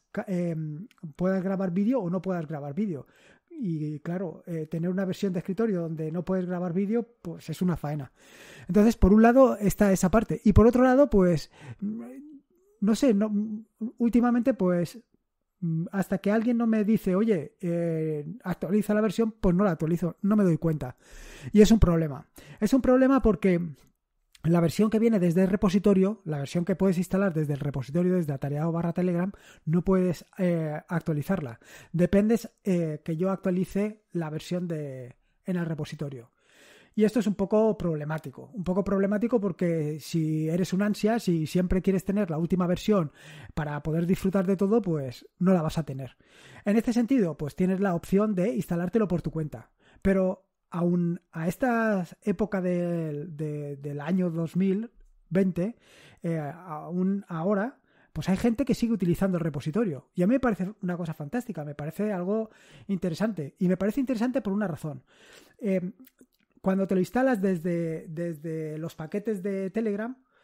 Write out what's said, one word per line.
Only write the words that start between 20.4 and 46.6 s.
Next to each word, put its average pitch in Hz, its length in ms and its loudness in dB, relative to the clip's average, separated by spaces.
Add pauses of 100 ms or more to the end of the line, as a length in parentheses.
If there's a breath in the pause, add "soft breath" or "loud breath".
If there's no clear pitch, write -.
doy 165 140 4
cuenta. 151 380 -4 (560 loud breath)
Y 208 100 10
es 202 80 10
un 226 80 8
problema. 165 480 2 (340 loud breath)
Es 214 140 2
un 269 80 4
problema 262 400 6
porque 190 400 4 (840)
la 170 160 4
versión 202 300 2
que 220 80 2
viene 220 220 4
desde 175 240 4
el 185 60 4
repositorio, 196 760 2
la 151 140 -4
versión 170 260 -4
que 185 100 -2
puedes 185 220 2
instalar 190 340 0
desde 147 220 -2
el 135 60 -4
repositorio, 147 560 -2
desde 151 180 -2
atareao 147 380 -4
barra 170 200 -2
telegram, 180 400 -2 (340 loud breath)
no 165 180 0
puedes, 185 420 0 (140)
eh, 160 480 -2
actualizarla. 156 720 -4 (320 loud breath)
Dependes, 202 580 2 (140)
eh, 165 420 -2
que 160 120 -4
yo 185 120 -2
actualice 190 720 -2 (120)
la 160 180 -6
versión 175 360 -6
de, 139 480 -10 (300)
en 180 120 -2
el 170 100 -4
repositorio. 143 640 -8 (640 soft breath)
Y 214 80 2
esto 214 160 2
es 208 80 0
un 196 80 2
poco 214 420 2
problemático. 151 760 -6
Un 196 100 -8
poco 185 200 -2
problemático 202 560 0
porque 165 640 -2
si 156 480 -2
eres 175 240 -2
un 185 80 0
ansia, 214 380 0
si 165 260 0
siempre 180 360 0
quieres 190 220 0
tener 202 280 -2
la 147 80 -4
última 175 280 0
versión 175 440 0 (420 loud breath)
para 147 280 -6
poder 165 260 -2
disfrutar 190 380 0
de 190 120 0
todo, 208 240 2
pues 147 440 -4 (120)
no 185 160 4
la 175 80 4
vas 156 160 -4
a 160 60 0
tener. 135 340 -12 (480 loud breath)